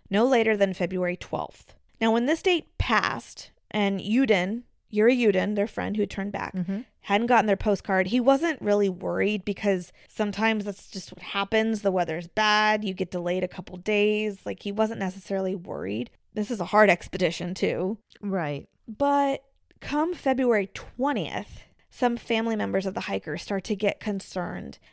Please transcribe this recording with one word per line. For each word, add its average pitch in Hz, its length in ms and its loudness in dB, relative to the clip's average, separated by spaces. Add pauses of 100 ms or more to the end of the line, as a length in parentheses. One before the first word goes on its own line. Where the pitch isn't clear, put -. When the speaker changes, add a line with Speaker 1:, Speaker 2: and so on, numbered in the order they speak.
(100)
Speaker 1:
no 202 160 4
later 226 300 4
than 196 180 4
February 180 420 -2
twelfth. - 580 -8 (260)
Now, 226 120 4
when 233 140 2
this 320 160 2
date - 360 0
passed, - 720 -2 (200)
and 196 300 0
Yudin, 214 640 2 (280)
Yuri 220 260 6
Yudin, 208 380 2
their 208 140 0
friend 190 280 -6
who 202 100 0
turned 202 260 -8
back, 202 220 -6
Speaker 2:
Mm-hmm. 190 260 -4 (220)
Speaker 1:
hadn't 220 260 0
gotten 226 180 4
their 202 100 4
postcard, 190 520 0
he 240 120 2
wasn't 277 400 2
really 208 280 2
worried 185 560 -2
because 190 480 -2 (160)
sometimes 214 560 -2
that's 202 240 -10
just - 240 -12
what - 100 -16
happens. 220 600 0
The 196 100 2
weather's 170 340 -2
bad. 214 580 2
You 190 100 -4
get 185 160 -6
delayed 180 340 -2
a 180 40 -2
couple - 280 -12
days. 208 680 0
Like, 196 180 -8
he 202 100 -4
wasn't 220 280 0
necessarily 190 540 -4
worried. 185 560 -6 (240)
This 208 160 -4
is 247 100 -4
a 175 60 -4
hard 214 240 8
expedition, 175 640 0
too. 185 440 -2 (220)
Speaker 2:
Right. 165 480 -4 (200)
Speaker 1:
But 285 560 0 (360)
come 311 340 0
February 240 600 2
twentieth, 214 880 -4 (280)
some 240 260 0
family 226 400 -2
members 196 300 -2
of 196 80 -4
the 190 80 -6
hikers 190 400 -6
start 196 220 -4
to 208 120 -2
get 196 240 -2
concerned, 180 800 -8 (140)